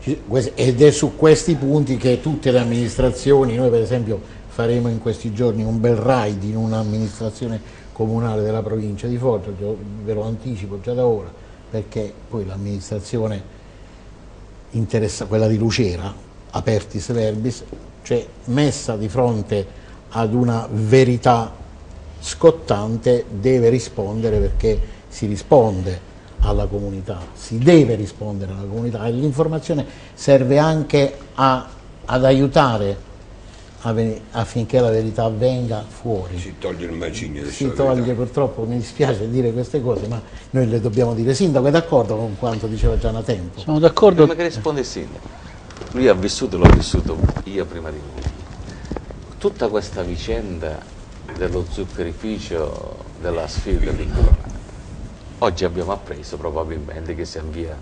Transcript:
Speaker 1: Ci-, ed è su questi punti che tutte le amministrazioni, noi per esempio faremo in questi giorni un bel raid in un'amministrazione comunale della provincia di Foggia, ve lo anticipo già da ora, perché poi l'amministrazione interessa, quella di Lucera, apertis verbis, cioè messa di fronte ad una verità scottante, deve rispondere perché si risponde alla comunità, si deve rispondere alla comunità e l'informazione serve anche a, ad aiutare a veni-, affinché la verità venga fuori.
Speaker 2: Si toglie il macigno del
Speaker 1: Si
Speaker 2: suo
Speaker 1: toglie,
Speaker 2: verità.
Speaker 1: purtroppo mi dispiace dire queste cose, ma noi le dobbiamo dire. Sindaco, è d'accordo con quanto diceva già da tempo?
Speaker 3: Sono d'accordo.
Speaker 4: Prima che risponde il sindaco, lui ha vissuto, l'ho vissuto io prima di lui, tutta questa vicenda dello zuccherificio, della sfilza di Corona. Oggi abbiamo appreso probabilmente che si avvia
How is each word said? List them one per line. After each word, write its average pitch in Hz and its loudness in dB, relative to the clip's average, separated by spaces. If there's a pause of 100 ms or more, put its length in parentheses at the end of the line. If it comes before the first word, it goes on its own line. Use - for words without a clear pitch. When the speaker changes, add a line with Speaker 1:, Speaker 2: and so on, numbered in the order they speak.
Speaker 1:
Ci-, 131 -4 (320)
ed 123 4
è 147 12
su 147 -2
questi 156 6
punti 135 2
che 123 2
tutte 143 0
le 123 6
amministrazioni, 120 2
noi 127 2
per 117 4
esempio 110 -2 (300)
faremo 120 0
in 113 -2
questi 110 -4
giorni 113 0
un 110 -2
bel 120 4
raid 107 0
in 107 -4
un'amministrazione 110 -4 (320)
comunale 113 0
della 107 0
provincia 107 -4
di 120 -4
Foggia, 110 0 (520)
ve 107 -4
lo 107 -4
anticipo 101 -8
già 123 -6
da 123 2
ora, 104 0 (380)
perché 107 -6 (160)
poi 107 -6
l'amministrazione 101 -6 (1300)
interessa, 110 -2
quella 110 2
di 110 2
Lucera, 101 0 (380)
apertis 107 -2
verbis, 110 -2 (400)
cioè 120 -2 (200)
messa 123 0
di 107 -4
fronte 110 0 (440)
ad 113 0
una 120 2
verità 117 4 (680)
scottante, 117 2
deve 117 4
rispondere 110 0
perché 101 2 (280)
si - -6
risponde 98 2 (400)
alla 104 2
comunità, 98 -6 (160)
si - -8
deve 135 8
rispondere 101 -6
alla 98 -8
comunità 110 -4
e 120 -2
l'informazione 151 -2 (280)
serve 139 6
anche 147 2 (200)
a, 131 2 (340)
ad 127 0
aiutare 131 4 (760)
a 117 -2
veni-, 110 0 (120)
affinché 117 0
la 117 4
verità 110 0
venga 113 -2
fuori. 90 -6
Speaker 2:
Si 87 -10
toglie 87 -6
il 82 -8
macigno 82 -8
del 71 -8
Speaker 1:
Si - -6
Speaker 2:
suo 131 0
Speaker 1:
toglie, 131 2
Speaker 2:
verità. 120 0
Speaker 1:
purtroppo 123 -2
mi 120 -4
dispiace 117 -2
dire 120 0
queste 123 -2
cose, 104 -2
ma 113 -6 (280)
noi 127 2
le 113 2
dobbiamo 117 2
dire. 117 0
Sindaco, 139 4
è 143 4
d'accordo 123 2
con 107 -4
quanto 113 -4
diceva 110 2
già 113 0
da 113 -4
tempo? 92 -4
Speaker 3:
Sono 151 0
d'accordo. 165 8
Speaker 4:
Prima 160 6
che 170 -2
risponde 147 -2
il 120 -2
sindaco, - -10 (680)
lui 127 4
ha 98 10
vissuto, 92 0
l'ho 87 8
vissuto 82 0 (300)
io 95 -4
prima 82 -10
di 78 -10
lui, 69 -10 (1080)
tutta 196 -2
questa 101 -4
vicenda 87 -6 (400)
dello 90 -2
zuccherificio, 87 -6 (240)
della 85 -4
sfilza - 0
di - -4
Corona. - 6 (1000)
Oggi 92 2
abbiamo 87 -2
appreso 78 -10
probabilmente 80 -6
che 80 -6
si 82 -10
avvia 78 -10